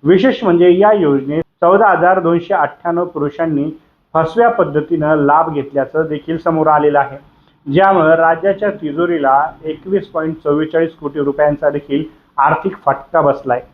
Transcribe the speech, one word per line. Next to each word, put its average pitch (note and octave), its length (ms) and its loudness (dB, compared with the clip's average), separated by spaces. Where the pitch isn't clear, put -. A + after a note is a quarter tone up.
विशेष G3 400 2
म्हणजे F3 340 4
या G#3 140 4
योजनेत D3 500 0
चौदा G3 260 4
हजार F3+ 340 2
दोनशे E3+ 340 -2
अठ्ठ्याण्णव E3+ 500 -4
पुरुषांनी D3+ 640 -4
फसव्या E3 340 2
पद्धतीनं D3+ 680 0
लाभ D3+ 360 2
घेतल्याचं C#3 560 -4
देखील D3+ 300 -6
समोर D#3+ 280 0
आलेलं D3 320 2
आहे, C3+ 200 -4
ज्यामुळे E3+ 440 4
राज्याच्या F#3 540 0
तिजोरीला D3+ 800 -2
एकवीस E3 420 -6
पॉइंट D#3+ 280 -6
चव्वेचाळीस D#3 500 -2
कोटी D3 260 -8
रुपयांचा D3 500 0
देखील D3 340 -4
आर्थिक D3+ 400 0
फटका C#3 340 -2
बसलाय. C3+ 400 0